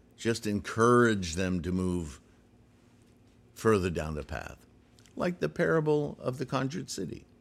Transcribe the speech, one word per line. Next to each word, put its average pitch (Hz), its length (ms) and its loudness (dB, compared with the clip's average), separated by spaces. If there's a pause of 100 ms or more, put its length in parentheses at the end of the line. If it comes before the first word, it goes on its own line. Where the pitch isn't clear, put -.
(180)
Just 113 300 -2
encourage 110 880 4
them 92 260 0
to 90 100 -2
move 90 480 -2 (1300)
further 98 380 4
down 78 240 -4
the 71 80 -6
path. 50 340 -10 (580)
Like 180 240 -4
the 160 100 -2
parable 151 720 0
of 131 160 -4
the 135 80 -4
conjured 135 440 -4
city, - 360 -10 (160)